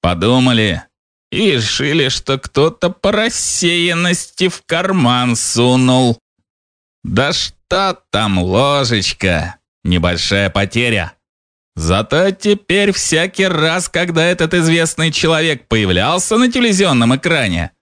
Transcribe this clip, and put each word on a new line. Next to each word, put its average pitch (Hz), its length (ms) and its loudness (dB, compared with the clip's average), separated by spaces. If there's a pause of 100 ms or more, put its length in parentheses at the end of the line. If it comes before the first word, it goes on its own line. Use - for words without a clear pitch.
Подумали 110 800 2 (480)
и 165 220 0
решили, 143 560 -2
что 135 300 -4
кто-то 160 520 -2
по 196 220 -2
рассеянности 175 1400 -2
в - 180 -8
карман 123 720 0
сунул. 127 840 2 (880)
Да 135 280 0
что - 680 -4 (100)
там 98 280 0
ложечка? 95 1200 0 (280)
Небольшая 90 680 0
потеря. 101 640 -2 (600)
Зато 110 560 0
теперь 202 640 0
всякий 180 540 -2
раз, 165 420 -2
когда 170 360 0
этот 175 300 0
известный 165 560 0
человек 160 580 0
появлялся 113 680 0
на 247 140 2
телевизионном 160 680 2
экране 113 640 -2